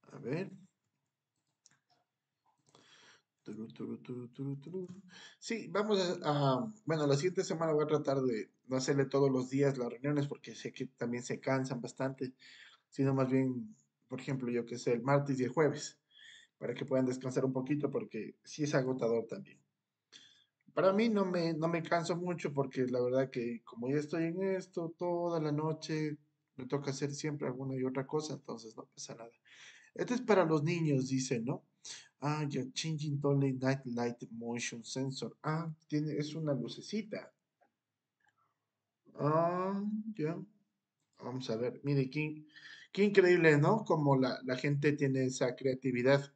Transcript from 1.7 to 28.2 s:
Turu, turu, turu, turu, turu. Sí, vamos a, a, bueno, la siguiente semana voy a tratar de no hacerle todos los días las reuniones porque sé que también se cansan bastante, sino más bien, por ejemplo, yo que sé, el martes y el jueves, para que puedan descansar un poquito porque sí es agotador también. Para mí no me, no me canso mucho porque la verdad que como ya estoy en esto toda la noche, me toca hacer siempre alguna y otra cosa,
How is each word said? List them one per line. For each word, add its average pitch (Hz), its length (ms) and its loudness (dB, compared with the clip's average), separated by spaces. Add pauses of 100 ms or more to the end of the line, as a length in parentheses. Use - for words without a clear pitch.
Turu, 107 260 -10
turu, 113 300 -10
turu, 123 300 -10
turu, 139 300 -6
turu. 175 300 -8 (520)
Sí, 226 300 -6
vamos 208 300 2
a, 175 240 0
a, 135 500 2 (120)
bueno, 151 220 2
la 139 80 6
siguiente 180 280 0
semana 165 300 0
voy 151 100 4
a 147 40 0
tratar 147 340 2
de 113 300 0 (160)
no 131 100 -2
hacerle 139 280 2
todos 139 260 4
los 127 180 0
días 135 280 2
las 120 120 -2
reuniones 143 380 0
porque - 260 -10
sé 117 180 -10
que 127 140 -8
también 123 380 -6
se - 160 -6
cansan 131 420 -2
bastante, 131 520 -6 (540)
sino 135 280 2
más 127 160 2
bien, 127 440 0 (320)
por 131 120 -10
ejemplo, 123 320 -4
yo 120 140 -2
que 120 120 -8
sé, 123 160 0
el 117 80 0
martes 139 380 2
y 127 60 2
el 117 40 -2
jueves, - 480 0 (600)
para 120 160 -4
que 135 100 -6
puedan 131 220 2
descansar 127 380 -2
un 131 80 0
poquito 143 360 -2
porque 107 540 -6
sí - 200 -6
es 147 120 -2
agotador 127 500 0
también. 98 320 -14 (1160)
Para 185 200 4
mí 226 160 4
no 202 160 2
me, 170 280 0
no 156 140 -2
me 170 140 0
canso 170 340 0
mucho 175 380 -4
porque 135 320 -2
la 123 160 0
verdad 131 300 2
que 120 320 -6
como 120 260 -8
ya 143 60 0
estoy 151 300 0
en 175 180 -2
esto 180 520 -4
toda 175 440 -2
la 151 120 0
noche, 151 680 -2 (400)
me 127 80 -10
toca 143 260 -2
hacer 143 240 -4
siempre 147 320 -4
alguna 131 280 -6
y 127 100 -2
otra 135 200 -2
cosa, 151 280 -4